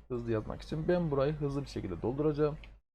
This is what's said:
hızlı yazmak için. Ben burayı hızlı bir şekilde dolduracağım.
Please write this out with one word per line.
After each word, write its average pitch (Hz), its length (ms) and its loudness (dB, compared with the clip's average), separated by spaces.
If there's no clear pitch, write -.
hızlı 117 240 -2
yazmak - 300 -2
için. 156 260 -4
Ben 175 240 4
burayı 139 220 2
hızlı 143 280 -2
bir 135 60 -6
şekilde 92 340 -4
dolduracağım. 147 560 2